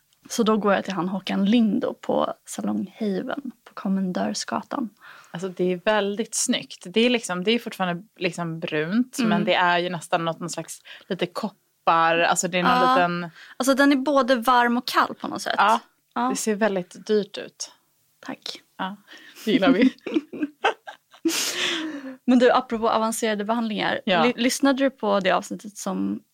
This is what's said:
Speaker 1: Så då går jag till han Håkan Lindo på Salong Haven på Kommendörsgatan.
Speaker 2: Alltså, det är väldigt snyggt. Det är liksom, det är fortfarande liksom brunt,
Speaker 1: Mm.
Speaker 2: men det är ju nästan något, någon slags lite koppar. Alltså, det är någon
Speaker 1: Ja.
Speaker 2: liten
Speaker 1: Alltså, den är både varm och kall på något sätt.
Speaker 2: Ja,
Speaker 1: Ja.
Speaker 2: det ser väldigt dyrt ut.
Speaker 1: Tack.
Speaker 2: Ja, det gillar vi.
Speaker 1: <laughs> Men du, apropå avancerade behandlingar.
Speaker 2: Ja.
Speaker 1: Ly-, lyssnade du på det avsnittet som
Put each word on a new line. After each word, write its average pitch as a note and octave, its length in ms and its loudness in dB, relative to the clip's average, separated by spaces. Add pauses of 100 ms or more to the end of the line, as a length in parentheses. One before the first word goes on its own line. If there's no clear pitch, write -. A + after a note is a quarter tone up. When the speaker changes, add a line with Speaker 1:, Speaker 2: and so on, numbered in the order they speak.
(300)
Speaker 1:
Så - 140 0
då A3 140 4
går G3+ 160 2
jag F#3 100 0
till F#3+ 100 -8
han F3+ 160 -4
Håkan G3 360 -2
Lindo A3 480 2
på - 400 -2 (120)
Salong G#3 540 -6
Haven A3+ 520 -6 (120)
på - 100 -20
Kommendörsgatan. G3 1160 -4 (420)
Speaker 2:
Alltså, F#3 180 -8
det F3+ 240 -2
är F3 120 -6
väldigt G#3 500 0
snyggt. - 540 -4
Det A3 120 2
är A#3+ 80 4
liksom, F#3 340 -2
det G#3+ 80 2
är A#3 80 2
fortfarande F#3 440 -4 (140)
liksom E3+ 420 -4
brunt, E3+ 600 -2
Speaker 1:
Mm. A3+ 100 0
Speaker 2:
men F3 160 2
det F3+ 80 2
är F3 240 2
ju F3 120 -2
nästan E3+ 360 -2
något, E3 140 -4
någon F3 100 -8
slags - 320 -12 (260)
lite F#3 180 -2
koppar. E3 920 0
Alltså, F3 280 2
det F3+ 120 -2
är F3+ 40 0
någon B3+ 80 4
Speaker 1:
Ja. B3+ 240 4
Speaker 2:
liten F3 340 0 (280)
Speaker 1:
Alltså, C4+ 160 2
den C#4 180 4
är D4 40 4
både C4+ 400 2
varm A#3+ 420 4
och B3 100 -4
kall - 280 0
på - 120 -10
något - 140 -8
sätt. - 160 -2
Speaker 2:
Ja, G#3+ 220 4 (360)
Speaker 1:
Ja. A#3+ 140 -2
Speaker 2:
det D4 60 -2
ser A3 200 -2
väldigt G3 520 -4
dyrt G#3+ 300 0
ut. - 340 -12 (540)
Speaker 1:
Tack. - 360 -12 (160)
Speaker 2:
Ja, F#3+ 180 -8 (500)
det A3 60 0
gillar D3 200 4
vi. B3+ 240 4
Speaker 1:
<laughs> - 40 -20 (2250)
Men B3 140 6
du, B3 120 6
apropå A#3 380 0
avancerade A3 560 0
behandlingar. A3 600 -2
Speaker 2:
Ja. F3+ 180 4
Speaker 1:
Ly-, B3 120 4
lyssnade C4 480 2
du C4+ 60 4
på G3+ 300 0
det F3+ 120 0
avsnittet F#3+ 460 -4
som G3 420 -4 (140)